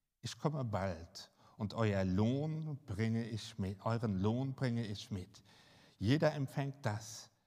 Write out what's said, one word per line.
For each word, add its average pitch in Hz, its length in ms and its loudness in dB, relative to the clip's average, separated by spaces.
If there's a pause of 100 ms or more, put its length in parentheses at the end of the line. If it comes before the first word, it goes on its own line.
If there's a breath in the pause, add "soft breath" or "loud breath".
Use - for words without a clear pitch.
(220)
ich - 160 -8
komme 147 280 0
bald, 92 680 -4 (240 loud breath)
und 104 180 -4
euer 104 300 4
Lohn 139 800 2
bringe 113 380 0
ich 110 340 -8
mit, 98 280 -4
euren 113 340 0
Lohn 123 360 0
bringe 117 300 0
ich 101 240 -8
mit. 92 320 -8 (580 loud breath)
Jeder 151 360 4
empfängt 139 500 -4
das, - 460 -6 (160)